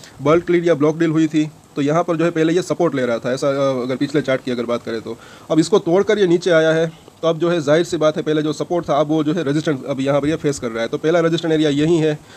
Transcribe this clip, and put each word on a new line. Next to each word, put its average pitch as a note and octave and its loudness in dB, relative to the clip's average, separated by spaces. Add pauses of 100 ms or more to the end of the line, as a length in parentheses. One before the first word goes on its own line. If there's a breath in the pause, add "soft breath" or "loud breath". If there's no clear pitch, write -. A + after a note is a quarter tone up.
(220 loud breath)
bulk E3+ 2
डील F3 2
या E3+ 4
block D#3 2
deal E3 0
हुई D#3+ 2
थी, D#3 -2 (260)
तो D3+ -2
यहाँ D3 2
पर E3+ -2
जो D#3 0
है E3+ 2
पहले E3 0
ये F3 0
support D#3+ 0
ले C3 -2
रहा A#2 -2
था, B2 -4
ऐसा, C3+ -2
अ, C#3 0
अगर B2+ -2
पिछले C#3+ -2
chart C3 -2
की - -6
अगर A#2+ -4
बात A#2 -4
करें A2+ -6
तो। A2+ -10 (340 loud breath)
अब D#3+ 4
इसको F#3+ 4
तोड़कर G3 2
ये G3+ 4
नीचे F3 2
आया D#3+ 4
है, D#3+ 0 (360 loud breath)
तो D#3+ 0
अब E3 0
जो E3+ 0
है F3 0
जाहिर D3+ 2
सी E3+ -4
बात D#3 0
है E3 -4
पहले D#3 0
जो D3+ -2
support D#3+ -4
था D3+ 0
अब D3 0
वो D#3 0
जो D3+ 0
है E3 -2
resistance C#3+ -2
अब C3+ -4
यहाँ C#3 0
पर C#3+ -2
ये D#3+ -2
face D3 -4
कर B2 -6
रहा A2+ -4
है। A2+ -4
तो D3 -6
पहला E3 0
resistance E3 -2
area D#3 2
यही D3+ 2
है, D3+ 0 (180 loud breath)